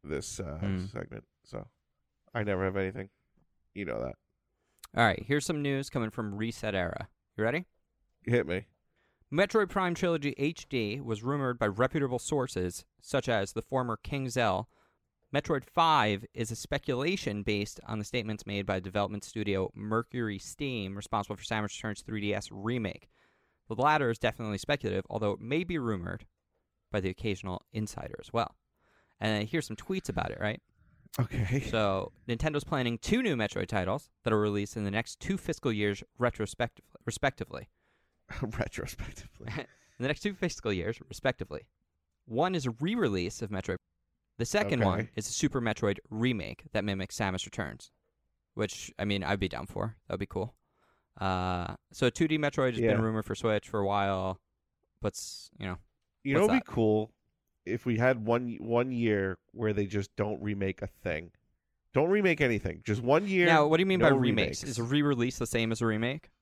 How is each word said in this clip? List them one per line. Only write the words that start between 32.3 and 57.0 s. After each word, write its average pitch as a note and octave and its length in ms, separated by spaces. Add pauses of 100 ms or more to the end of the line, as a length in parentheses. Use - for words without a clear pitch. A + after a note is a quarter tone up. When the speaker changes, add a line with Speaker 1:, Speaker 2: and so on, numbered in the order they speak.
Speaker 2:
planning B2 340
two B3 260
new F3+ 120
Metroid G2+ 320
titles G2 420 (140)
that A2 100
are G#2+ 60
released G#2 380
in G#2+ 60
the G2+ 80
next - 280
two - 180
fiscal - 340
years G#2 320 (160)
retrospective-, A#2 640 (200)
respectively. - 640 (600)
Speaker 1:
<laughs> - 120
Retrospectively. - 1040
Speaker 2:
<laughs> A2+ 100
In C#3+ 80 (340)
the B2 80
next D3 140
two G#3 120
fiscal D#3+ 400
years, F#2 340
respectively. - 600 (580)
One E3 300
is C#3+ 100
a B2 60
re-release A#2 720
of G2 80
Metroid. F#2+ 240 (640)
The A#2 60
second G3 380
one G2 180
Speaker 1:
Okay. A2 140
Speaker 2:
is G#2+ 140
a - 20
Super - 300
Metroid G#2 380 (100)
remake A2 540 (100)
that G#2 100
mimics F#2+ 320
Samus F#2+ 300
Returns, - 460 (640)
which, - 420
I G2+ 80
mean, G2+ 180
I'd F#2+ 160
be F#2+ 100
down B1+ 180
for. - 300 (100)
That - 80
would F#2 40
be G2 60
cool. - 300 (640)
Uh, F#2 540 (160)
so B2+ 180
two E3 180
D D#3 120
Metroid C#3+ 320
has A2+ 80
Speaker 1:
Yeah. A#2 140
Speaker 2:
been A2 100
rumored A2 220
for G#2 100
Switch G#2+ 340
for G#2+ 100
a G2 60
while, G2 560 (580)
but, G#2 140
s-, - 460
you G2 80
know, F2+ 100 (460)
Speaker 1:
You C#3 100
know D3+ 80
Speaker 2:
what's G#3 120
Speaker 1:
what'd C4 120
be - 40
Speaker 2:
that? - 40
Speaker 1:
cool? G#2+ 400 (520)